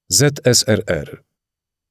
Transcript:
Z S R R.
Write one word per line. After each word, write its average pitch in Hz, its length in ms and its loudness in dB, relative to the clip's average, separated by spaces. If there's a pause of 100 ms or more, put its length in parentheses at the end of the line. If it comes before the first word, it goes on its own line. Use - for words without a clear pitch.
Z 143 380 0
S 123 220 2
R 104 180 2
R. 76 360 -6 (680)